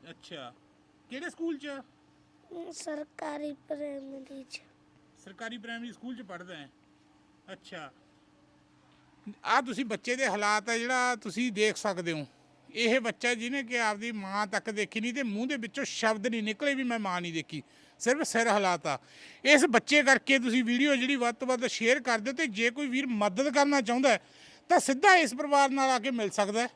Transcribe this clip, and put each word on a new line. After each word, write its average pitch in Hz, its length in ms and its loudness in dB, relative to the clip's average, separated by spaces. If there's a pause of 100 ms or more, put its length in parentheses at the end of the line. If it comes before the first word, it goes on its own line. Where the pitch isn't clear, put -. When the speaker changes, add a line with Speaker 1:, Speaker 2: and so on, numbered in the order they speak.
Speaker 1:
ਅੱਛਾ। 147 440 -16 (560)
ਕਿਹੜੇ 285 200 -10
ਸਕੂਲ 330 280 -6
'ਚ? 285 100 -12 (1040)
Speaker 2:
ਸਰਕਾਰੀ 302 800 -8
ਪ੍ਰਾਇਮਰੀ 269 960 -10
'ਚ। - 120 -16 (640)
Speaker 1:
ਸਰਕਾਰੀ 226 340 -12
ਪ੍ਰਾਇਮਰੀ 233 340 -12
ਸਕੂਲ 247 240 -12
'ਚ 233 60 -14
ਪੜ੍ਹਦਾ 180 340 -14
ਹੈ। 143 140 -16 (840)
ਅੱਛਾ। 160 400 -14 (1500)
ਆਹ 247 160 4
ਤੁਸੀਂ 247 240 -4
ਬੱਚੇ 220 300 -4
ਦੇ 262 120 -2
ਹਾਲਾਤ 208 420 0
ਆ 233 80 0
ਜਿਹੜਾ 247 380 0
ਤੁਸੀਂ 226 360 -4
ਦੇਖ 208 240 0
ਸਕਦੇ 180 360 -4
ਹੋ। 151 140 -4 (500)
ਇਹ 233 240 2
ਬੱਚਾ 240 340 -2
ਜਿਹਨੇ 240 300 -4
ਕਿ 240 160 -4
ਆਪਦੀ 214 320 -2
ਮਾਂ 202 360 -4
ਤੱਕ 202 240 -4
ਦੇਖੀ 214 300 -4
ਨਹੀਂ 240 120 -4
ਤੇ 277 100 -4
ਮੂੰਹ 220 240 -4
ਦੇ 277 100 -4
ਵਿੱਚੋਂ 233 260 -6
ਸ਼ਬਦ 220 440 -2
ਨਹੀਂ 226 160 -2
ਨਿਕਲੇ 240 320 -2
ਵੀ 262 80 -4
ਮੈਂ 240 160 -2
ਮਾਂ 185 220 -2
ਨਹੀਂ 175 120 -6
ਦੇਖੀ, 156 300 -6 (360)
ਸਿਰਫ 233 240 2
ਸਿਰ 226 240 2
ਹਿਲਾਤਾ। 180 520 2 (460)
ਇਸ 285 200 8
ਬੱਚੇ 277 380 4
ਕਰਕੇ 269 360 4
ਤੁਸੀਂ 247 240 2
ਵੀਡੀਓ 247 320 2
ਜਿਹੜੀ 262 200 0
ਵੱਧ 240 200 0
ਤੋਂ 254 120 -6
ਵੱਧ 247 200 0
ਸ਼ੇਅਰ 233 320 2
ਕਰ 233 200 0
ਦਿਓ। 240 140 -4
ਤੇ 311 140 -2
ਜੇ 226 220 0
ਕੋਈ 277 180 -4
ਵੀਰ 262 200 -2
ਮਦਦ 220 460 0
ਕਰਨਾ 285 280 4
ਚਾਹੁੰਦਾ 247 280 2
ਹੈ 208 100 6 (500)
ਤਾਂ 349 100 8
ਸਿੱਧਾ 330 380 6
ਇਸ 294 160 4
ਪਰਿਵਾਰ 277 360 4
ਨਾਲ 269 200 2
ਆ 254 100 2
ਕੇ 240 120 -4
ਮਿਲ 226 180 0
ਸਕਦਾ 208 320 0
ਹੈ। 240 140 0